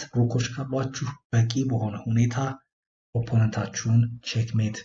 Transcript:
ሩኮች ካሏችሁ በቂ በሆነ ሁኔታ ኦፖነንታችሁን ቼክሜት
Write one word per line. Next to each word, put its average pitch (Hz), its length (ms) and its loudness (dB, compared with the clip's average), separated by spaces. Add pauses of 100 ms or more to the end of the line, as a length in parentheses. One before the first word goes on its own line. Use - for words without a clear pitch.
(120)
ሩኮች 120 360 2
ካሏችሁ 131 580 -4 (220)
በቂ 117 240 2 (120)
በሆነ 110 360 -2
ሁኔታ 117 360 2 (800)
ኦፖነንታችሁን 113 800 0 (280)
ቼክሜት 110 600 0